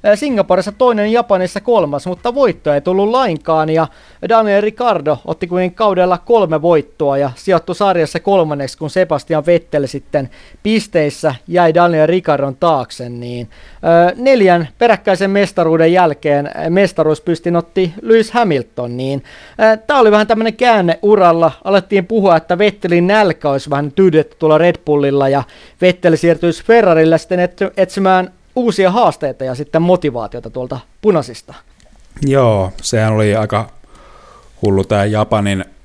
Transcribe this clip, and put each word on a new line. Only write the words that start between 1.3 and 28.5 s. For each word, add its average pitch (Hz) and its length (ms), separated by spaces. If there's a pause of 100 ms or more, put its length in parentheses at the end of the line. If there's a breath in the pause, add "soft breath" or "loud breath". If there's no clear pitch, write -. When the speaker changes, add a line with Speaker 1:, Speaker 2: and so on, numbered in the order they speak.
Speaker 1:
kolmas, 160 460
mutta 233 280
voittoa 208 400
ei 143 60
tullut 190 280
lainkaan, 165 600
ja 160 180 (420 soft breath)
Daniel 214 320
Ricciardo 208 640
otti 170 220
kuitenkin 180 280
kaudella 185 420
kolme 175 440
voittoa 147 560
ja 139 180
sijoittui 180 400
sarjassa 175 440
kolmanneksi, 156 580
kun 156 120
Sebastian 156 560
Vettel 160 420
sitten 139 420 (340 soft breath)
pisteissä 156 720 (120)
jäi 170 260
Daniel 165 340
Ricciardon 147 480
taakse, 131 540
niin, 120 400 (600 soft breath)
ö, 185 80
neljän 196 500 (100)
peräkkäisen 196 540
mestaruuden 165 600
jälkeen, 147 540
ö, 156 220
mestaruuspystin 170 840
otti 170 460
Lewis 220 300
Hamilton, 127 680
niin, 135 260 (500 loud breath)
ö, 220 40
tää 277 220
oli 220 120
vähän 214 160
tämmönen 220 260
käänne 208 480
uralla. 170 500 (120)
Alettiin 190 420
puhua, 196 320
että 175 200
Vettelin 185 500
nälkä 196 420
olisi 139 200
vähän 143 220
tyydytetty 156 480
tuolla 156 180
Red 170 180 (100)
Bullilla, 139 440
ja 135 140 (380 loud breath)
Vettel 180 340
siirtyisi 170 500
Ferrarille 165 520
sitten 180 220
etsy-, 180 380
etsimään 185 540 (240)